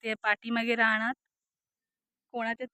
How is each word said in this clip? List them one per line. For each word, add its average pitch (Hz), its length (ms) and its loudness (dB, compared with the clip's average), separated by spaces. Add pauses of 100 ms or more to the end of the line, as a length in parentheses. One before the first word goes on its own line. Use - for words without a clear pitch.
ते 220 140 -4
पाठीमागे 226 600 0
रानात 220 380 2 (1160)
कोणाच्या 233 400 -4